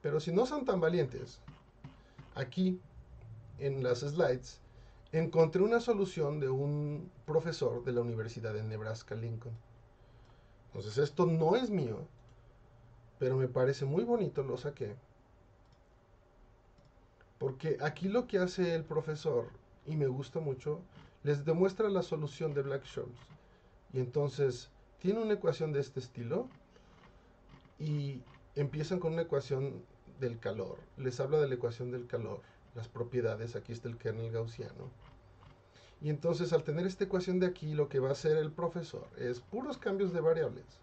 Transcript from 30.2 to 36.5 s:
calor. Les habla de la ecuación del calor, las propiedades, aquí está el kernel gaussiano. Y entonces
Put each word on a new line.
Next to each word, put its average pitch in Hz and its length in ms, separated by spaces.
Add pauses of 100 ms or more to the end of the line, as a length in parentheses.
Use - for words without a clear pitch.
calor. 101 380 (200)
Les 127 220
habla 143 200
de 143 80
la 127 80
ecuación 120 360
del 120 140
calor, 104 360 (340)
las 113 120
propiedades, 117 680
aquí 110 180
está 117 160
el 117 80
kernel 113 340
gaussiano. 113 600 (1080)
Y 151 120
entonces 165 420